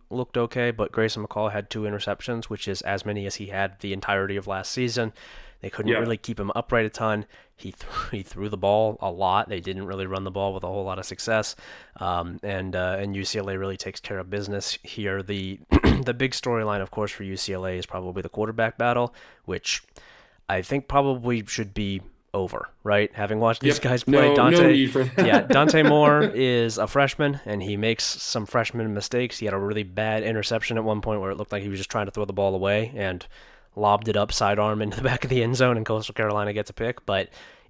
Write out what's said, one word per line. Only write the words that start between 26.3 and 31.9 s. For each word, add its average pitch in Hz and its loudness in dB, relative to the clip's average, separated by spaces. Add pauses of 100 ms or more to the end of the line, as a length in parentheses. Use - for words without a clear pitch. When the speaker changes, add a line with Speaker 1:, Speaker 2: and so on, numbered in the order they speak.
Speaker 1:
a 104 0
freshman, 143 2
and 104 -2
he 101 -4
makes 110 0
some - -4
freshman 113 -2
mistakes. 120 -2
He 110 -4
had 101 -2
a 98 0
really 104 -2
bad 110 0
interception 110 0
at 110 0
one 107 0
point 107 -2
where 95 -2
it - -4
looked 104 -8
like 101 -4
he 101 -6
was 98 -4
just 95 -6
trying 107 -2